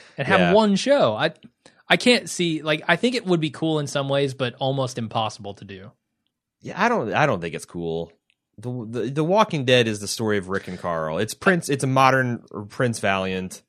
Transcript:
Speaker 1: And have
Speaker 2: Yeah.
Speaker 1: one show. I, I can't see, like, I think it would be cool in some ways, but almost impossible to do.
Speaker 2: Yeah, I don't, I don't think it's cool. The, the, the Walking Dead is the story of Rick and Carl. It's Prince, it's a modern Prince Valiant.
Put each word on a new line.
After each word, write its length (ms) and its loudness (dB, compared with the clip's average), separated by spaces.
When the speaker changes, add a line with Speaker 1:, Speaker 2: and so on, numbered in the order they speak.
Speaker 1:
And 80 -4
have 140 4
Speaker 2:
Yeah. 140 4
Speaker 1:
one 220 4
show. 380 2
I, 180 -2
I 80 6
can't 320 2
see, 340 -2
like, 260 -2
I 80 4
think 180 0
it 120 -4
would 140 2
be 100 -2
cool 280 -2
in 80 -2
some 220 -4
ways, 260 0
but 200 -4
almost 440 -2
impossible 560 -6
to 100 -18
do. 280 -16
Speaker 2:
Yeah, 200 -8
I 60 2
don't, 240 -2
I 140 2
don't 140 0
think 140 -6
it's 120 -10
cool. 440 -6
The, 300 -10
the, 120 -6
the 140 -2
Walking 420 2
Dead 200 6
is 140 -2
the 80 -8
story 300 -2
of 100 -6
Rick 180 -4
and 120 -10
Carl. 400 -4
It's 160 -2
Prince, 340 2
it's 160 -2
a 20 0
modern 560 4
Prince 300 0
Valiant. 680 -2